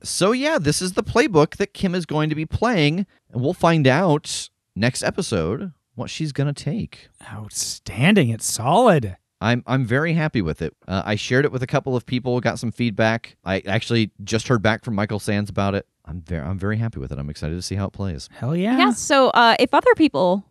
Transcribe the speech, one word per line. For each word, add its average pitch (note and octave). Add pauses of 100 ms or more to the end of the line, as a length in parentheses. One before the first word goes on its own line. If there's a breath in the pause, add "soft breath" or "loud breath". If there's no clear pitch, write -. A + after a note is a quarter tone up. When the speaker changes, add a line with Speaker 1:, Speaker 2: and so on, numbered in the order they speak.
Speaker 1:
So G3
yeah, C#4+
this C#3+
is F#3
the -
playbook F#3+
that -
Kim F3+
is F3
going D3+
to D#3
be D#3
playing, F3+ (260)
and A2+
we'll D3
find E3
out D3+ (260)
next A2+
episode A#2 (240)
what -
she's D#3
gonna C#3+
take. - (240)
Speaker 2:
Outstanding. A#2
It's A2
solid. D3 (220)
Speaker 1:
I'm, A#2
I'm C3
very C#3+
happy D#3
with E2
it. D2+ (120)
Uh, F#2+
I G#2+
shared B2
it B2+
with A#2+
a B2+
couple C3+
of A#2+
people, B2
got A2+
some A#2
feedback. A2+
I F#2+
actually A2 (140)
just A2+
heard A#2
back A2
from A2+
Michael G#2
Sands G#2
about G2
it. - (200)
I'm E2
ver-, E2
I'm F2+
very G2+
happy A2+
with C2
it. C2+
I'm C#2+
excited D2+
to F2+
see F#2
how G2
it -
plays. F2
Speaker 2:
Hell C3
yeah. A3
Speaker 3:
Yeah, F4+
so, C4+
uh, A#3
if -
other A4+
people F#3